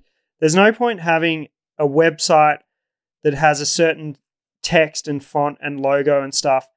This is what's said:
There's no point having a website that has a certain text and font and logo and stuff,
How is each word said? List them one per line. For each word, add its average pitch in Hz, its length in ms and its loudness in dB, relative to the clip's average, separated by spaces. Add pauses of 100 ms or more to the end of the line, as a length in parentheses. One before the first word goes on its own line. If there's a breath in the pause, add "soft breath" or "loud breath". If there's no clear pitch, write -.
(400)
There's 156 160 0
no 202 160 6
point 226 300 -4
having 165 480 -2 (280)
a 151 80 0
website 151 760 2 (640)
that 151 100 0
has 147 260 2
a 147 60 -6
certain 156 500 -2 (480)
text 160 420 0
and 143 160 -6
font 147 400 -4
and 143 200 -8
logo 139 420 0
and 139 100 -10
stuff, 135 440 -2